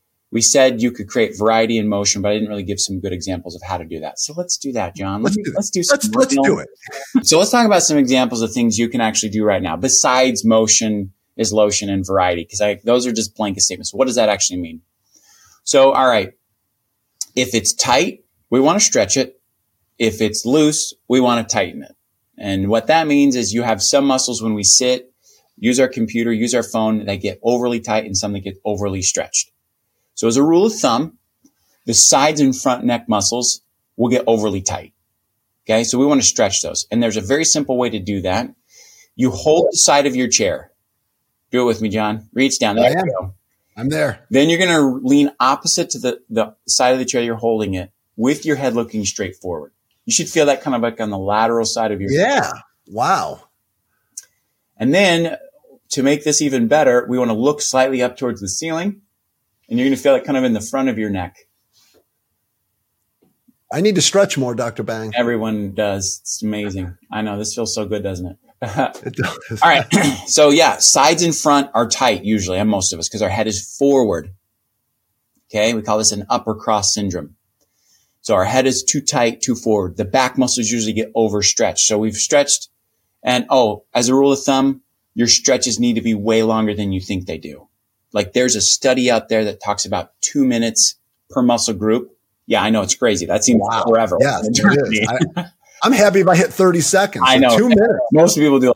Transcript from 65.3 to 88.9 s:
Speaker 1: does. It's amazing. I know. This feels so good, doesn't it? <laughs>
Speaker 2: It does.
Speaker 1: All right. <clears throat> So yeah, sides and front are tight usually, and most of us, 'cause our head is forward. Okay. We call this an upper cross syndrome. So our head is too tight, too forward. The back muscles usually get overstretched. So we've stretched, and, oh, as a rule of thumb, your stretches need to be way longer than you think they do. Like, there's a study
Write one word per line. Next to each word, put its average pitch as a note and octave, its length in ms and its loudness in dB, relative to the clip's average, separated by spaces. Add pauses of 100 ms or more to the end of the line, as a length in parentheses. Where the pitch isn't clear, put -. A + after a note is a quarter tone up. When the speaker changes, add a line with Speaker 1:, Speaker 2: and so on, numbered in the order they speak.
Speaker 1:
does. G2 480 -4
It's - 200 -10
amazing. G2+ 540 -6 (140)
I G#2+ 120 -6
know. G#2 160 -6
This G#2+ 160 -8
feels A2 200 -6
so G#2+ 120 -4
good, G#2 160 -6
doesn't F#2 240 -8
it? F2+ 100 -14 (260)
<laughs> A#2+ 420 -6
Speaker 2:
It - 100 -10
does. - 480 -6
Speaker 1:
All F#3 60 6
right. C#3+ 240 4
<clears throat> C#3+ 360 0
So D3+ 220 6
yeah, D3 280 4
sides D#3+ 440 2
and E3 140 0
front C#3+ 380 0
are A2+ 140 0
tight A#2 360 0
usually, F#2+ 340 -2
and G#2+ 120 0
most F#2+ 220 -2
of E2+ 60 -10
us, E2 100 -6
'cause G2+ 120 -8
our G2+ 80 0
head G#2+ 180 -2
is G2 320 -8
forward. A2 540 2 (1200)
Okay. A2 240 0
We A2 80 -4
call G#2+ 160 0
this A2 140 0
an G2+ 180 -8
upper A#2 240 -2
cross G#2+ 400 -2
syndrome. F#2 420 -6 (840)
So A2 120 0
our F#2+ 120 4
head B2+ 200 2
is B2+ 160 0
too - 200 -2
tight, A#2+ 400 -2
too B2 120 -2
forward. G2+ 440 -2
The G#2+ 80 -2
back B2+ 320 0
muscles A2 320 0
usually A2 240 -2
get G#2+ 200 -4
overstretched. G#2 720 0
So G#2+ 120 0
we've A2 180 -2
stretched, - 540 0 (520)
and, B2 280 0
oh, A2+ 420 2
as A#2+ 160 0
a C3 60 2
rule C#3 180 4
of C3+ 100 -2
thumb, C3+ 380 0 (340)
your A#2 120 0
stretches B2 520 0
need A#2+ 180 2
to A2+ 40 -2
be A2+ 140 0
way A2 280 2
longer A2 320 0
than G#2 160 -4
you F#2+ 120 -4
think F#2 240 -6
they E2 100 -8
do. - 320 -16 (460)
Like, G2+ 180 -2
there's B2 240 2
a G2+ 60 -4
study B2 480 0